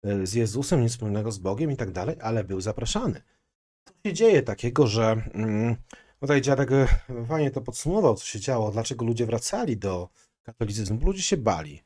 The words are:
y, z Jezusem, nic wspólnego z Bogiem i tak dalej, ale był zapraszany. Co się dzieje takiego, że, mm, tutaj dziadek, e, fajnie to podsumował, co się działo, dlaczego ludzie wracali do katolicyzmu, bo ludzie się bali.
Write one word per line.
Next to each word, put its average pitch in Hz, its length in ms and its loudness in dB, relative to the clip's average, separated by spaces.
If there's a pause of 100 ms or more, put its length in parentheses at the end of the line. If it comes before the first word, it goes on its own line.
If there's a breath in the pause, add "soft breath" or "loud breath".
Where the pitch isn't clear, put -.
y, 101 220 0
z 95 60 -4
Jezusem, 120 480 2
nic 113 100 4
wspólnego 107 400 -4
z 101 60 -8
Bogiem 101 340 -2
i 131 60 -4
tak 104 140 -4
dalej, 120 300 -4
ale 110 220 -2
był 95 180 -6
zapraszany. 117 600 -4 (640)
Co - 80 -20 (120)
się 202 80 -2
dzieje 196 280 6
takiego, 123 460 2
że, 110 340 2 (120)
mm, 110 420 0 (440 loud breath)
tutaj 139 220 2
dziadek, 139 300 2
e, 135 160 6 (400 loud breath)
fajnie 151 240 0
to 131 100 -4
podsumował, 147 540 2
co - 100 -12
się - 140 -10
działo, 110 320 -2
dlaczego 113 340 -4
ludzie 117 200 0
wracali 120 520 -2
do 92 320 -4 (340 soft breath)
katolicyzmu, 107 540 -4
bo 123 100 2
ludzie 190 140 0
się 185 160 0
bali. 82 480 -2